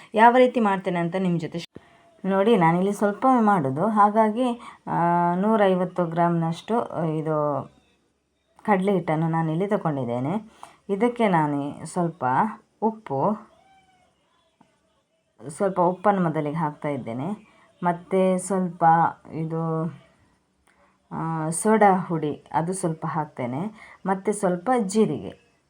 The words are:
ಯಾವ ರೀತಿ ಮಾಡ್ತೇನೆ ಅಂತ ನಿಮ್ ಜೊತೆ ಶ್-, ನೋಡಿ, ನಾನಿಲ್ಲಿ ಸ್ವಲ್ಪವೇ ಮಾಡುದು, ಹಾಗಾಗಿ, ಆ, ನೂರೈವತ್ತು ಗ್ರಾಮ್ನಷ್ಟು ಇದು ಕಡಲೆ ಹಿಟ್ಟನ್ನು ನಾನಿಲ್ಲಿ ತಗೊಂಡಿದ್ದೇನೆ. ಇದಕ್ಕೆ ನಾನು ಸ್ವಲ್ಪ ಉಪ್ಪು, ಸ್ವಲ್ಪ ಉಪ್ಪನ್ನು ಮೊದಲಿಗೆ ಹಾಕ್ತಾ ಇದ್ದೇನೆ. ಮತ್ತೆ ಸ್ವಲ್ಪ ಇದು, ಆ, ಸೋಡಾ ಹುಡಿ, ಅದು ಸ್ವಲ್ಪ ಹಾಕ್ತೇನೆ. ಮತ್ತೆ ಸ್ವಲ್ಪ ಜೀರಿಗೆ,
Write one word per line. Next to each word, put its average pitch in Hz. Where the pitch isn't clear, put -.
ಯಾವ 233
ರೀತಿ 247
ಮಾಡ್ತೇನೆ 190
ಅಂತ 170
ನಿಮ್ 180
ಜೊತೆ 160
ಶ್-, -
ನೋಡಿ, 196
ನಾನಿಲ್ಲಿ 180
ಸ್ವಲ್ಪವೇ 220
ಮಾಡುದು, 170
ಹಾಗಾಗಿ, 220
ಆ, -
ನೂರೈವತ್ತು 185
ಗ್ರಾಮ್ನಷ್ಟು 170
ಇದು 147
ಕಡಲೆ 196
ಹಿಟ್ಟನ್ನು 165
ನಾನಿಲ್ಲಿ 165
ತಗೊಂಡಿದ್ದೇನೆ. 139
ಇದಕ್ಕೆ 226
ನಾನು 147
ಸ್ವಲ್ಪ 165
ಉಪ್ಪು, 208
ಸ್ವಲ್ಪ 185
ಉಪ್ಪನ್ನು 185
ಮೊದಲಿಗೆ 151
ಹಾಕ್ತಾ 151
ಇದ್ದೇನೆ. 139
ಮತ್ತೆ 185
ಸ್ವಲ್ಪ 180
ಇದು, 160
ಆ, 160
ಸೋಡಾ 208
ಹುಡಿ, 156
ಅದು 165
ಸ್ವಲ್ಪ 165
ಹಾಕ್ತೇನೆ. 151
ಮತ್ತೆ 190
ಸ್ವಲ್ಪ 180
ಜೀರಿಗೆ, 185